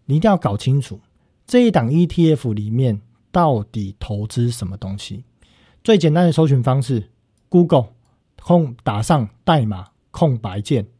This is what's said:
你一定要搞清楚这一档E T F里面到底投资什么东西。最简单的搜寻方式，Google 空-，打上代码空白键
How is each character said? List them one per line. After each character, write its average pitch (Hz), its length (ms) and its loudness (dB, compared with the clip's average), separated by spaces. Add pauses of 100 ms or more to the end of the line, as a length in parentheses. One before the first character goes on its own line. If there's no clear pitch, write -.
你 135 120 0
一 - 20 0
定 214 100 2
要 190 80 4
搞 101 180 -2
清 131 240 0
楚 113 200 -10 (480)
这 247 180 4
一 226 60 2
档 120 200 0
E 170 140 2
T 160 260 2
F 127 220 -2
里 104 160 -6
面 117 320 -2 (300)
到 139 320 0
底 101 340 -8
投 104 300 -8
资 120 240 -2
什 107 160 -8
么 95 100 -10
东 98 200 -10
西。 - 260 -14 (600)
最 226 140 4
简 151 160 2
单 175 120 4
的 170 60 4
搜 160 160 2
寻 135 160 2
方 131 180 0
式， 117 280 -4 (400)
Google 160 380 4 (540)
空-， 160 320 2 (100)
打 104 180 -2
上 131 260 0 (160)
代 151 220 2
码 92 220 -6 (240)
空 139 260 0
白 101 240 -8
键 120 240 -2 (140)